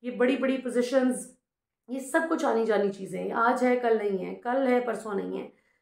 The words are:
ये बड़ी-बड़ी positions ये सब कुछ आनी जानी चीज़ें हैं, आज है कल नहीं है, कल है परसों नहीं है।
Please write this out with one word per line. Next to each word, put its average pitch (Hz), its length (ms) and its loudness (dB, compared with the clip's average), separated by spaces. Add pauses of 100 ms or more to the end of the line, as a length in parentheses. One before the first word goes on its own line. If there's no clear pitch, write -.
ये 247 60 -6
बड़ी-बड़ी 262 480 0
positions 247 840 0 (460)
ये 262 140 -6
सब 330 260 0
कुछ 320 160 0
आनी 226 200 2
जानी 202 260 2
चीज़ें 185 300 -8
हैं, 196 120 -4
आज 247 320 2
है 247 140 4
कल 226 200 2
नहीं 202 200 -2
है, 180 180 -6
कल 262 300 0
है 247 160 4
परसों 214 320 -6
नहीं 185 240 -4
है। - 60 -8 (380)